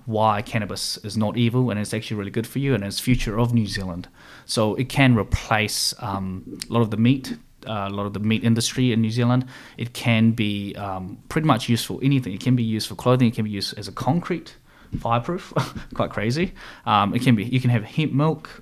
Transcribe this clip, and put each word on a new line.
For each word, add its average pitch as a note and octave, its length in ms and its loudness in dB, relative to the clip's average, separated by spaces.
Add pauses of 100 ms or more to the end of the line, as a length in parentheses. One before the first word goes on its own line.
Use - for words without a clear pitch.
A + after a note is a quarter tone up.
why G#2+ 380 2
cannabis - 600 -4
is G#2 140 -6
not G#2+ 180 0
evil A#2+ 360 2
and G2+ 80 -2
it's G#2 140 -4
actually A2 240 -6
really G2 140 -6
good A2 140 -2
for - 140 -6
you C#3 160 0
and G2+ 80 -2
it's G2 160 -6
future A#2+ 400 2
of A#2+ 140 4
New A2+ 120 4
Zealand. F#2 420 -6 (380)
So G#2+ 300 0
it C3 120 -2
can C3 300 6
replace, - 840 0
um, F#2+ 440 -6 (260)
a - 40 -6
lot A#2 80 6
of G#2+ 100 2
the G#2 60 -4
meat, B2+ 380 2 (300)
uh, G#2 240 -4
a G2 100 -6
lot G2+ 60 -2
of G#2 80 -6
the G2 60 -4
meat A2 240 0
industry A#2 480 2
in A2+ 100 2
New A2 80 2
Zealand. B2 360 2 (320)
It A#2+ 160 -8
can A2+ 380 4
be, G#2 440 -2
um, F#2+ 420 -8 (120)
pretty D#3+ 180 0
much - 200 2
used A#2 200 2
for F#2 160 -6
anything. C3+ 300 2
It G2 100 -10
can B2+ 120 4
be A#2+ 80 2
used A2 240 -2
for - 80 -10
clothing. B2+ 340 4
It A2 40 -4
can A2 120 -4
be G#2+ 120 -6
used F#2+ 220 -6
as G2+ 80 -12
a G2 40 -14
concrete, - 600 -4 (460)
fireproof, A#2+ 520 -2 (220)
<laughs> - 220 -12
quite F#2 160 -2
crazy. C3 420 -2 (320)
Um, G2+ 300 4
it B2+ 80 0
can B2+ 120 6
be, G2+ 100 0
you B2+ 140 0
can B2 120 2
have A2+ 120 2
hemp D3+ 300 -2
milk, D3 480 0